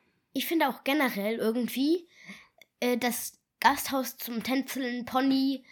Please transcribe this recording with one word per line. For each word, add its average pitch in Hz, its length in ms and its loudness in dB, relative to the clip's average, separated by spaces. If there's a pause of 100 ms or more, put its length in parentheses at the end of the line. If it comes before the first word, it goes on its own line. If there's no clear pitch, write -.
(340)
Ich 269 120 -4
finde 311 240 2
auch - 140 -8
generell 233 540 0
irgendwie, 247 720 0 (720)
äh, 247 180 0
das 240 420 -4 (200)
Gasthaus 262 580 2
zum 233 260 -6
Tänzeln 254 600 -2
Pony 269 680 2